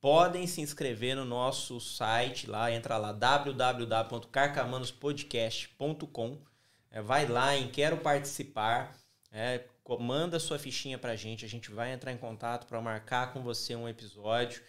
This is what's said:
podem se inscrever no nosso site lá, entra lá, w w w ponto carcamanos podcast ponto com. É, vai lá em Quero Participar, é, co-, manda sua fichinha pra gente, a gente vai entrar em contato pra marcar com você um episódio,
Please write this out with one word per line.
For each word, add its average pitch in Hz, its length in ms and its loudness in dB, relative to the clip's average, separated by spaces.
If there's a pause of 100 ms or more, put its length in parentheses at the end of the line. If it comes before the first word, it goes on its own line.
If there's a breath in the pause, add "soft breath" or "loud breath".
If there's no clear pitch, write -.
podem 175 460 6
se 175 140 -4
inscrever 127 540 -2
no 135 100 -4
nosso 123 560 -2
site 117 720 0
lá, 113 220 0
entra 117 260 -2
lá, 107 140 -2
w 135 420 4
w 123 320 2
w 113 220 2
ponto 117 200 -8
carcamanos 127 600 0
podcast 127 800 -4 (100)
ponto 151 280 -4
com. 120 300 -6 (540 soft breath)
É, 110 100 -8
vai 131 280 4
lá 131 280 4
em 131 120 0
Quero 151 300 2
Participar, 131 920 0 (400 loud breath)
é, 120 320 -2 (200)
co-, 120 140 -2
manda 151 420 0
sua 147 180 -4
fichinha 135 400 -6
pra 120 180 -4
gente, 110 280 -8
a 110 40 -10
gente 110 220 -10
vai 117 220 -4
entrar 127 200 -8
em 123 40 -6
contato 117 500 -6
pra 117 140 -4
marcar 117 520 -2
com 135 100 -6
você 120 340 -4
um 117 120 -6
episódio, 113 800 -2